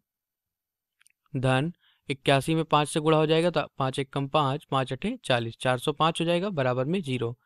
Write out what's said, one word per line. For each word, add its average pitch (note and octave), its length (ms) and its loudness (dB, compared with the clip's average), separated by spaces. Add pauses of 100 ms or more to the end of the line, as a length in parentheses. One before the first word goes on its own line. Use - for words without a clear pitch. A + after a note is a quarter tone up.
(1300)
धन C3+ 380 0 (360)
इक्यासी C#3 460 0
में D#3+ 100 0
पाँच D3 240 2
से - 120 -2
गुणा D#3 160 4
हो D#3 100 4
जाएगा D#3+ 240 2
तो E3 100 0 (180)
पाँच C3 200 -2
एक C3+ 140 -6
कम C#3 160 -2
पाँच, C#3+ 360 0
पाँच C3+ 280 -2
अठे G#3 320 -6
चालीस, A#2 320 -2
चार B2+ 220 0
सौ D3 140 -2
पाँच D#3+ 280 0
हो F3 60 0
जाएगा F3 240 0
बराबर B2+ 340 0
में F3 180 -2
ज़ीरो। B2 320 -4 (120)